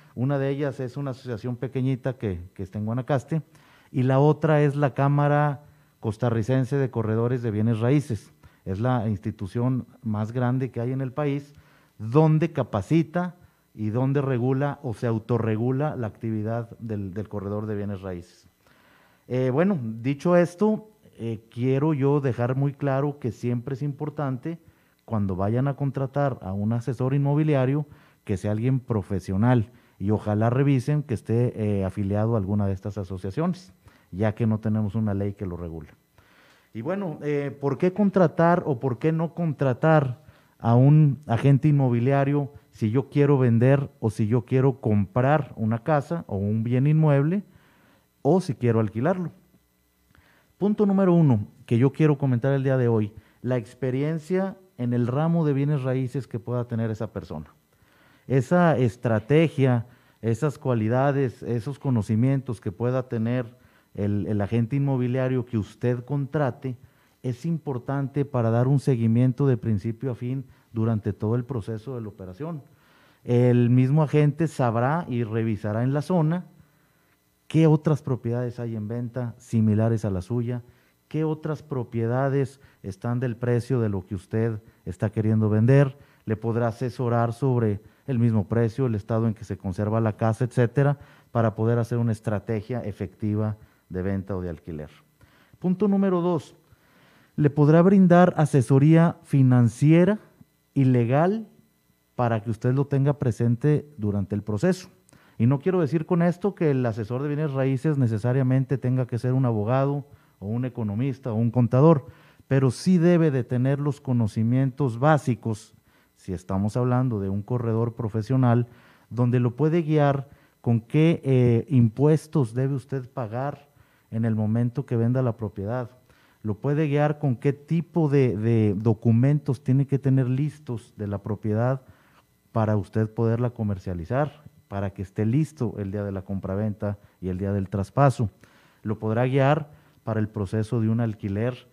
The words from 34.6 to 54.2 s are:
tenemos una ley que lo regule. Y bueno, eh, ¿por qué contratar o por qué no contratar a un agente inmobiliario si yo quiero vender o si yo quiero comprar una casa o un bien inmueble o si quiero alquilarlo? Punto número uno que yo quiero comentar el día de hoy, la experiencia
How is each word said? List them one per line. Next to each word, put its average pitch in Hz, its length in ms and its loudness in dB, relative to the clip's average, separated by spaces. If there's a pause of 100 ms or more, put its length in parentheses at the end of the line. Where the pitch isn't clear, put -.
tenemos 107 340 -2
una 110 180 -2
ley 98 200 -4
que 101 140 -10
lo 87 100 -8
regule. 82 320 -12 (840)
Y 113 100 -10
bueno, 175 420 -6
eh, 143 260 -2 (100)
¿por 139 160 -2
qué 180 160 0
contratar 180 720 2
o 135 120 -2
por 123 220 -4
qué 156 100 2
no 160 240 -4
contratar 143 880 0 (380)
a 117 160 4
un 143 500 6
agente 135 400 2
inmobiliario 139 840 0 (180)
si 107 220 -2
yo 135 160 0
quiero 143 280 4
vender 131 640 4
o 113 120 0
si 107 180 -2
yo 120 160 0
quiero 127 360 0
comprar 123 760 0
una 113 260 -2
casa 165 460 -2
o 110 80 -6
un 104 260 -2
bien 123 240 0
inmueble 156 560 2 (800)
o 170 180 4
si 139 140 -6
quiero 117 240 2
alquilarlo? 143 540 -2 (1200)
Punto 208 300 0
número 196 260 4
uno 139 360 4 (180)
que 120 120 2
yo 135 120 4
quiero 156 260 2
comentar 135 360 0
el 135 100 -2
día 135 140 0
de 127 100 2
hoy, 110 260 0 (300)
la 127 140 -2
experiencia 151 1000 -4 (240)